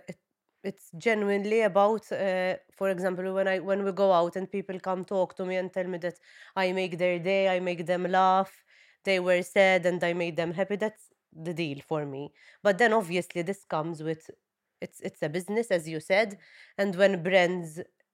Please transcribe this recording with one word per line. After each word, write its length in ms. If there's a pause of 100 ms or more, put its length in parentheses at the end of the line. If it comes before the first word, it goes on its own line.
it, 100 (460)
it's 320
genuinely 640
about, 480
uh, 460 (160)
for 180
example, 420
when 140
I, 140
when 240
we 80
go 200
out 240
and 140
people 300
come 240
talk 320
to 80
me 120
and 160
tell 140
me 120
that 200 (380)
I 160
make 260
their 200
day, 360
I 60
make 260
them 180
laugh, 480 (520)
they 160
were 220
sad 440
and 160
I 100
made 240
them 180
happy, 220
that's 280 (280)
the 220
deal 320
for 200
me. 260 (300)
But 160
then 140
obviously 500
this 220
comes 380
with, 280 (500)
it's, 200
it's 220
a 60
business, 420
as 180
you 120
said. 380 (380)
And 200
when 260
brands, 580 (320)